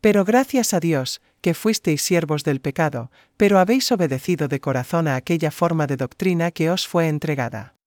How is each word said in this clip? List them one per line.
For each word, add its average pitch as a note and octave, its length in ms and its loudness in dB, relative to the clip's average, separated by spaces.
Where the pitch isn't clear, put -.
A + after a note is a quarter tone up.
Pero G3+ 240 4
gracias A#3+ 480 2
a F#3 80 2
Dios, D#3 400 -2
que F3 120 0
fuisteis F3+ 480 0
siervos D#3+ 440 0
del C#3 160 0
pecado, C#3+ 500 -4
pero G3+ 220 4
habéis A3+ 340 2
obedecido D#3+ 540 0
de C#3 140 -4
corazón D3 480 -2
a C3 80 0
aquella D#3 340 -2
forma E3 360 0
de C#3 100 -2
doctrina E3+ 540 -2
que E3 200 -2
os F#3 160 -2
fue E3 220 0
entregada. C3+ 680 -4